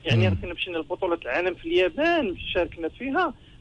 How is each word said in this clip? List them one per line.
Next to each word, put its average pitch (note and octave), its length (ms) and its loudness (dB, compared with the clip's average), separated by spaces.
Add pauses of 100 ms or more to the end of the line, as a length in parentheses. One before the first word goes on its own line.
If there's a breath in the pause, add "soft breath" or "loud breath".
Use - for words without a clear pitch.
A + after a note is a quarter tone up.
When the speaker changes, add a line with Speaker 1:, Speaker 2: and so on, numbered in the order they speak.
Speaker 1:
يعني A#2 160 4
Speaker 2:
مم. - 80 6
Speaker 1:
راه F#2+ 140 0
كنا F3 120 -6
مشينا E3+ 240 -6
لبطوله E3+ 440 -2
العالم E3 320 -2
في - 100 -16
اليابان، F#3 720 2 (160)
شاركنا E3+ 360 -2
فيها، C#4 460 -2 (260 loud breath)